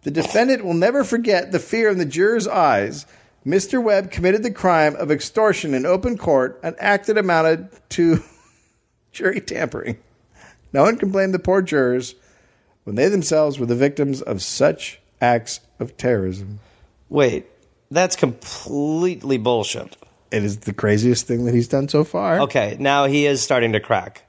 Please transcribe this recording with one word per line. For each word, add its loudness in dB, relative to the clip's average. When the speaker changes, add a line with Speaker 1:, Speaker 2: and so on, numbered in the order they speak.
Speaker 1:
The -6
defendant 0
will -2
never 2
forget 0
the 0
fear 0
in 0
the -2
jurors' 0
eyes. 0
Mister 0
Webb 0
committed 0
the -2
crime 2
of -4
extortion 0
in -2
open 0
court, 0
an -8
act 0
that 2
amounted 2
to 2
<laughs> -20
jury -2
tampering. -8
No 4
one 4
can -2
blame 0
the -2
poor 0
jurors 0
when -8
they 2
themselves 0
were -4
the 0
victims 0
of -6
such -2
acts 0
of -10
terrorism." -4
Speaker 2:
Wait, 0
that's 0
completely -2
bullshit. -2
Speaker 1:
It 0
is -4
the -8
craziest 2
thing -4
that 0
he's 2
done -2
so 2
far. 0
Speaker 2:
Okay, -2
now 2
he 2
is 0
starting 2
to 2
crack. -4